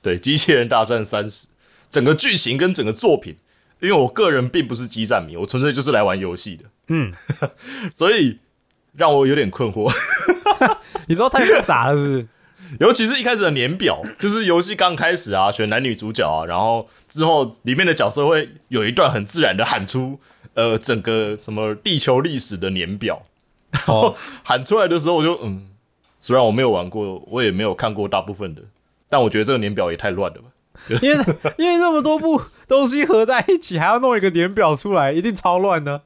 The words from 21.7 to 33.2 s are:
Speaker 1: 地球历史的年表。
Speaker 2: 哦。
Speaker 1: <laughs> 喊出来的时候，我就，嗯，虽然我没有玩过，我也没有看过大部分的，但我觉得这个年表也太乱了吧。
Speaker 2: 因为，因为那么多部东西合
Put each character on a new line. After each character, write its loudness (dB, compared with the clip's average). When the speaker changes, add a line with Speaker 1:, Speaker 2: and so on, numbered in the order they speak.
Speaker 1:
地 -4
球 2
历 -4
史 -6
的 -4
年 -4
表。 -6
Speaker 2:
哦。 2
Speaker 1:
<laughs> -20
喊 -2
出 0
来 4
的 0
时 -2
候， 2
我 2
就， 0
嗯， -10
虽 0
然 6
我 4
没 0
有 2
玩 -2
过， -8
我 -4
也 2
没 -2
有 0
看 -4
过 -4
大 0
部 -10
分 -10
的， -20
但 4
我 4
觉 0
得 2
这 0
个 2
年 -4
表 0
也 -6
太 -4
乱 -2
了 -20
吧。 -20
Speaker 2:
因 4
为， 2
因 0
为 2
那 2
么 0
多 0
部 0
东 4
西 0
合 4